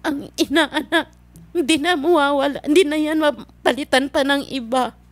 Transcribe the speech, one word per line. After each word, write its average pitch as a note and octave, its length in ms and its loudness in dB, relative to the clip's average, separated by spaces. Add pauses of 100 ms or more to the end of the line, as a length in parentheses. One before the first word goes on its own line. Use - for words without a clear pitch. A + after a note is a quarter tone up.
Ang C#4+ 360 -6
ina, D4+ 320 0
anak, C4 440 -4 (400)
hindi D#4+ 240 0
na E4+ 200 0
mawawala. C#4+ 640 2
Hindi D#4 240 4
na D4 120 -2
yan D#4 220 0
mapalitan C#4 880 -2
pa D4+ 120 -2
ng C#4 280 -2
iba. B3 480 -4 (160)